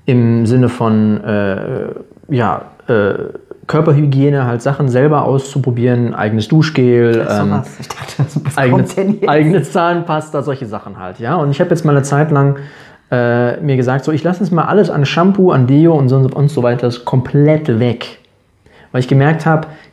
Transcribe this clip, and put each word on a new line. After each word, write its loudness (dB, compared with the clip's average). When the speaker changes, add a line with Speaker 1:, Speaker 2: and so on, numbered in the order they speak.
Speaker 1:
Im 2
Sinne 2
von, 0
äh, -4
ja, -2
äh, 0
Körperhygiene, 2
halt -4
Sachen -2
selber 2
auszuprobieren, 0
eigenes -2
Duschgel, 2
Speaker 2:
Ach, 0
Speaker 1:
ähm, 0
Speaker 2:
sowas. -4
Ich -16
dachte, -14
was -6
Speaker 1:
eigene, 2
Speaker 2:
kommt -4
denn 0
jetzt? -2
Speaker 1:
eigene 2
Zahnpasta, -2
solche -6
Sachen -14
halt, -14
ja. -2
Und 0
ich -2
hab 2
jetzt 0
mal 4
eine 4
Zeit 0
lang, 2
äh, 0
mir 0
gesagt, -2
so, -2
ich -2
lass -2
jetzt -2
mal 0
alles 2
an -2
Shampoo, 2
an 2
Deo 4
und 2
so, 2
und 2
so 0
weiter 0
komplett 0
weg. -4
Weil 0
ich -4
gemerkt 2
hab, 0